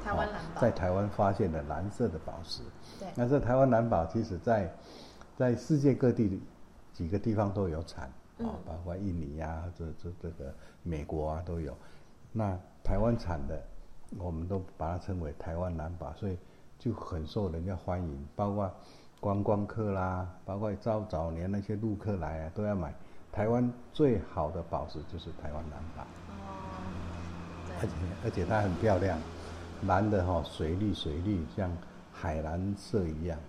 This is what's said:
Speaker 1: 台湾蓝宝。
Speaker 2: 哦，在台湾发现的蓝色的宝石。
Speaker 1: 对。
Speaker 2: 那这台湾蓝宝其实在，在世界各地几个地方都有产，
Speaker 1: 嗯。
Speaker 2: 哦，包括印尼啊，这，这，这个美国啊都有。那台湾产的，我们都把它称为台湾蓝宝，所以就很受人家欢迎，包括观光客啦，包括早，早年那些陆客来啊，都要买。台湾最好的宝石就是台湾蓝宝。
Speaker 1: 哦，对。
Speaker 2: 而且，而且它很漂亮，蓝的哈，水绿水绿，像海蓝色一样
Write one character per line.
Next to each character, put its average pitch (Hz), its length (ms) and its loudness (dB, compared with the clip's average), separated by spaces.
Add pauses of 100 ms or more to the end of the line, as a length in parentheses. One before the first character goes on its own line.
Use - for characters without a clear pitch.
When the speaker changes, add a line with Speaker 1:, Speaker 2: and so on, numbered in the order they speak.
Speaker 1:
台 214 80 -2
湾 208 180 2
蓝 208 120 -6 (120)
宝。 156 60 -4
Speaker 2:
哦， - 20 6
在 117 80 8
台 92 220 2
湾 101 180 4
发 - 220 4
现 101 180 2
的 76 140 -2
蓝 76 260 -2
色 113 200 2
的 90 100 -4
宝 - 240 -8
石。 - 180 -8 (380)
Speaker 1:
对。 - 160 -8
Speaker 2:
那 120 120 2
这 139 120 6
台 120 160 4
湾 135 140 10
蓝 117 200 6
宝 85 180 4
其 117 180 0
实 90 140 -4
在， 104 300 4 (680)
在 123 180 6
世 147 240 4
界 135 140 8
各 127 180 6
地 104 300 4 (520)
几 85 140 -4
个 95 100 2
地 110 180 2
方 101 180 4
都 95 160 2
有 78 140 -2
产， - 280 -10 (280)
Speaker 1:
嗯。 226 80 -2
Speaker 2:
哦， - 80 -4 (100)
包 - 80 -6 (100)
括 87 140 -4
印 98 200 -2
尼 76 220 -4
啊， 82 240 -4 (140)
这， 82 80 -6 (180)
这， 87 80 -6 (100)
这 87 100 -6
个 80 220 -10 (300)
美 78 220 -2
国 78 240 -2
啊 78 160 -2
都 85 160 -2
有。 69 120 -4 (600)
那 101 240 0 (260)
台 - 140 6
湾 113 200 6
产 82 300 -2
的， 78 160 -4 (540)
我 90 120 -4
们 82 160 -2
都 92 160 0 (160)
把 80 140 -2
它 87 60 -2
称 90 240 -2
为 73 180 -4
台 80 160 -4
湾 87 220 -2
蓝 80 160 -4
宝， - 200 -8
所 104 140 -4
以 90 100 -2 (420)
就 113 140 0
很 78 340 -4
受 101 240 -2
人 82 140 -4
家 98 100 -2
欢 90 260 -2
迎， 71 340 -4
包 101 160 0
括 101 200 0 (480)
观 101 240 2
光 101 240 4
客 104 240 0
啦， 92 360 0 (180)
包 98 120 -4
括 107 180 -2
早， 110 340 0
早 82 200 0
年 85 220 -2
那 101 80 2
些 104 160 -2
陆 107 200 0
客 104 220 0
来 80 260 -2
啊， 80 120 -6
都 104 80 0
要 104 100 2
买。 87 200 -2 (380)
台 107 180 2
湾 123 220 4 (220)
最 127 260 8 (140)
好 78 160 2
的 85 140 -4
宝 71 240 -2
石 80 120 -8 (120)
就 87 80 -6
是 85 100 -10 (120)
台 78 100 -6
湾 76 180 -4
蓝 76 140 -8 (120)
宝。 - 80 -8 (260)
Speaker 1:
哦， 196 40 -10 (1300)
对。 90 100 -6
Speaker 2:
而 110 80 -2
且， 98 80 -2 (320)
而 113 60 0
且 92 140 0
它 107 160 4
很 98 140 4
漂 101 220 6
亮， 82 220 2 (680)
蓝 98 240 6
的 98 160 4
哈， 87 180 2
水 78 320 -2
绿 101 180 2
水 78 240 -2
绿， 90 280 0 (100)
像 92 160 0 (400)
海 80 300 -2
蓝 90 340 0
色 - 280 0
一 78 220 -2
样 82 120 -2 (120)